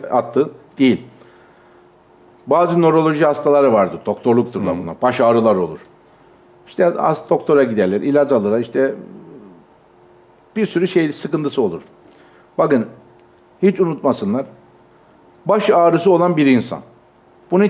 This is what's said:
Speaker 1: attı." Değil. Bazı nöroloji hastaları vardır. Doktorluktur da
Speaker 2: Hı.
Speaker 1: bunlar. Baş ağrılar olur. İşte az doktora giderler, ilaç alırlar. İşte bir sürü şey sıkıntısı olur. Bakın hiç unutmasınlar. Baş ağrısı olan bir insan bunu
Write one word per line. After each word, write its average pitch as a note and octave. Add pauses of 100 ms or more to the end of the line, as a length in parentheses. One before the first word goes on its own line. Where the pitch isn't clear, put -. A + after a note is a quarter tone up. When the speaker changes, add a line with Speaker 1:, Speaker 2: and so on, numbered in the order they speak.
(120)
Speaker 1:
attı." C3 (280)
Değil. B2 (1500)
Bazı E3+
nöroloji D#3
hastaları C#3+
vardır. F2+
Doktorluktur G#2+
da F#2
Speaker 2:
Hı. E2+
Speaker 1:
bunlar. E2
Baş B2
ağrılar A#2
olur. D#2+ (880)
İşte -
az D#3
doktora D3+
giderler, G#2
ilaç C#3+
alırlar. A2
İşte C3 (1600)
bir A3
sürü F3
şey D#3+
sıkıntısı D3
olur. F2 (760)
Bakın D3 (760)
hiç F#3
unutmasınlar. C3+ (1000)
Baş G#3
ağrısı E3+
olan F3
bir D3
insan A#2+ (760)
bunu F#3+